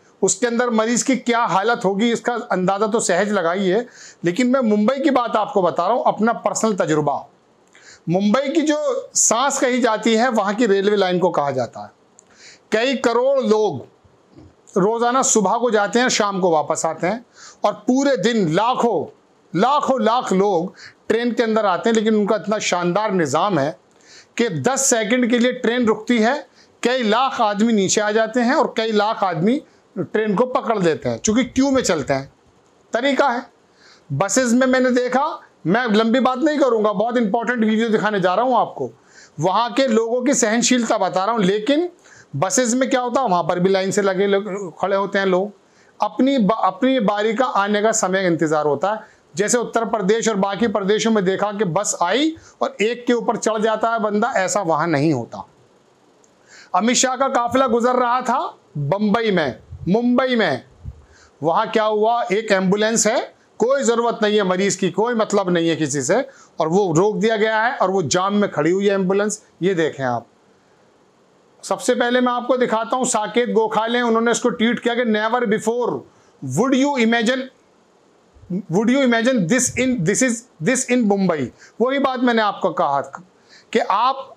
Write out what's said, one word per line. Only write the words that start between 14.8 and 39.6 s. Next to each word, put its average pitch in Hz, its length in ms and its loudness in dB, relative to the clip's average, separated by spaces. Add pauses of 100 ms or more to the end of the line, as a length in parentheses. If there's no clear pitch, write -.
सुबह 214 360 2
को 240 140 0
जाते 208 280 2
हैं, 247 100 2
शाम 202 300 -2
को 180 120 2
वापस 151 340 0
आते 160 220 -4
हैं 226 180 -4 (380)
और 208 100 2
पूरे 262 440 0
दिन 190 360 0
लाखों, 214 640 0 (420)
लाखों 262 420 2
लाख 220 320 0
लोग 190 400 0 (340)
ट्रेन 240 240 0
के 240 120 2
अंदर 220 220 0
आते 202 240 0
हैं। 226 60 2
लेकिन 220 200 2
उनका 208 200 2
इतना 202 240 -4
शानदार 185 520 -2
निज़ाम 170 480 0
है 139 200 -2 (580)
कि 233 120 0
दस 196 400 -2
सेकंड 233 400 2
के 240 100 2
लिए 247 140 2
ट्रेन 247 320 -2
रुकती 220 340 0
है, 254 280 0 (360)
कई 254 200 0
लाख 247 380 0
आदमी 214 320 2
नीचे 202 280 2
आ 208 100 -2
जाते 220 280 0
हैं 247 160 2
और 247 220 0
कई 226 140 -2
लाख 214 320 0
आदमी 190 380 0 (380)
ट्रेन 208 360 -2
को 240 100 2
पकड़ 254 340 -2
लेते 156 300 0
हैं, 117 80 -4
चूंकि 220 260 0
क्यू 262 280 0
में 262 120 2
चलते 147 300 -2
हैं। 135 200 -6 (600)
तरीका 269 340 2
है। 247 220 -4 (640)
बसेस 196 380 0
में 254 160 4
मैंने 254 240 2
देखा, 254 500 0 (260)
मैं 233 200 2
लंबी 226 320 2
बात 254 200 2
नहीं 294 200 2
करूंगा, 220 340 2
बहुत 220 240 -2
important 233 420 0
video 220 300 0
दिखाने 208 300 0
जा 180 140 0
रहा 214 120 0
हूं 247 140 2
आपको, 139 320 -4 (480)
वहां 190 300 0